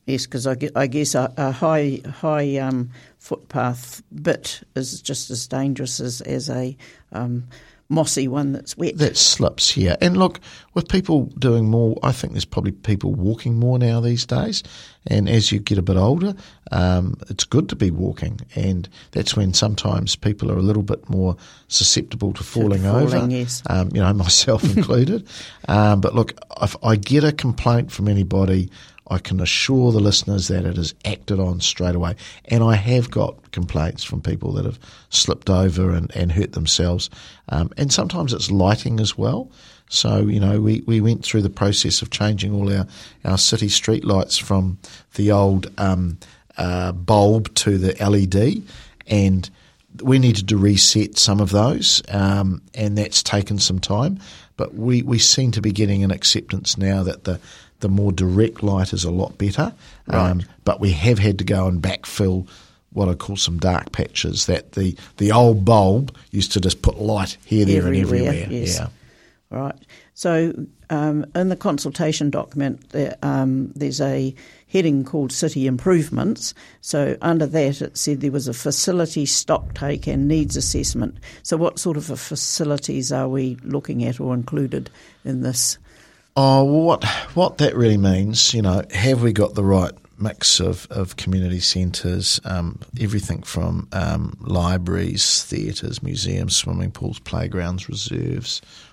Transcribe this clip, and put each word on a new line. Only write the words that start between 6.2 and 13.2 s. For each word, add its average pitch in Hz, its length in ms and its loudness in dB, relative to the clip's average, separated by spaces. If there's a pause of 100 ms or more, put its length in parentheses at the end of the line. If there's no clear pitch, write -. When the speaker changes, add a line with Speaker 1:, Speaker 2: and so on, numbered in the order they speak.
Speaker 1:
as 131 280 -6
a, 127 260 -6 (360)
um, 123 320 -6 (440)
mossy 151 380 0
one 139 260 -2
that's - 240 -10
wet. - 220 -4
Speaker 2:
That 147 180 2
slips, - 600 2
yeah. 92 240 2
And 180 160 4
look, 190 240 2 (340)
with 175 140 -2
people 165 380 2 (120)
doing 117 320 4
more, 113 320 2
I 131 100 2
think - 200 -6
there's 101 140 -4
probably 98 260 -4
people 101 420 -2
walking 113 440 -2